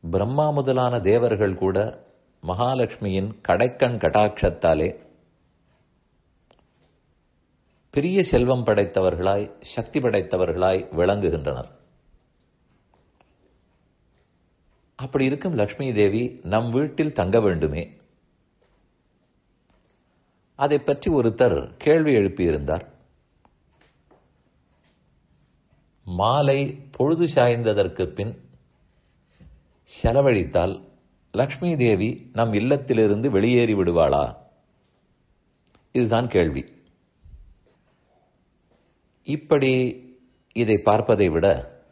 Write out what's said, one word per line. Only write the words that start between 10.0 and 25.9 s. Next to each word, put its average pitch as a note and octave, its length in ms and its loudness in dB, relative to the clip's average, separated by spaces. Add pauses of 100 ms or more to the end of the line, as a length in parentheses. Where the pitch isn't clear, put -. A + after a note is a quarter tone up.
விளங்குகின்றனர். E2 760 -2 (3250)
அப்படி C3 300 -2
இருக்கும் C#3+ 280 -4
லக்ஷ்மி A#2+ 400 -4
தேவி G#2+ 500 0
நம் A2+ 280 -2
வீட்டில் D3 420 -2
தங்க G2 260 0
வேண்டுமே. E2 580 -2 (2500)
அதைப் C#3+ 300 0
பற்றி D3+ 280 -2
ஒருத்தர் A2+ 640 0
கேள்வி D3+ 380 2
எழுப்பியிருந்தார். E2 720 -2 (3250)